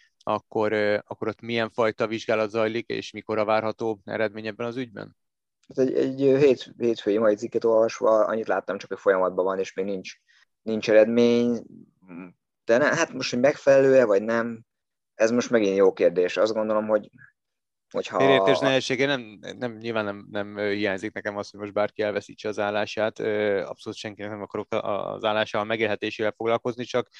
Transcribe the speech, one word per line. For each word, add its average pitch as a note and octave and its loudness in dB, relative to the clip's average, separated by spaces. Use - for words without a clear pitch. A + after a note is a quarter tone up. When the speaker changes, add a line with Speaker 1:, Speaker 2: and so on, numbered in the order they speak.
Speaker 1:
akkor, G#2+ -2
ö, G#2 0
akkor A2 -8
ott - -8
milyen A#2 -4
fajta A2 0
vizsgálat A2 -2
zajlik, A2 -2
és - -8
mikorra G#2+ -4
várható A2 -2
eredmény G#2+ -4
ebben A2+ -8
az A#2 -8
ügyben? G#2 -12
Speaker 2:
Hát C3 0
egy, - -2
egy, C3+ -2
ö, C3+ 6
hét-, C3+ 4
hétfői A2 0
mai A2 4
cikket A2+ -4
olvasva A2 4
annyit G#2+ -4
láttam G2 -2
csak, - -14
hogy F#2+ -8
folyamatban F#2 2
van, F#2+ -2
és F#2+ -6
még G2 -4
nincs, F#2+ -8
nincs A2 -4
eredmény. A#2+ 4
De A2+ 4
ne-, C3+ 2
hát D#3+ -2
most, C3 -6
hogy B2 -2
megfelelő-e, C3+ 6
vagy G#2 4
nem, A#2 -4
ez A2+ 2
most A#2+ 0
megint G#2 2
jó F#2+ 6
kérdés. F2+ 2
Azt G#2+ 2
gondolom, G#2+ -2
hogy, G#2+ 0
hogyha - -6
Speaker 1:
Félreértés C3+ 4
ne C3+ 0
essék, C3 0
én C#3 2
nem, A2+ -6
nem, A#2 -8
nyilván A2 -4
nem, G2+ -8
nem, G#2 -8
ö, G#2 -2
hiányzik G2+ -4
nekem G2+ -8
az, G2+ -8
hogy G2+ -20
most G#2 -10
bárki G#2 -2
elveszítse G#2 -6
az G#2 -8
állását. G#2 -4
Ö, G#2 -2
abszolút - -12
senkinek G#2 -12
nem G#2 -10
akarok G#2 -8
a-, G#2 -4
az G2 -12
állásával, G#2+ -2
megélhetésével G#2+ -4
foglalkozni, A#2 -2
csak, A#2 -4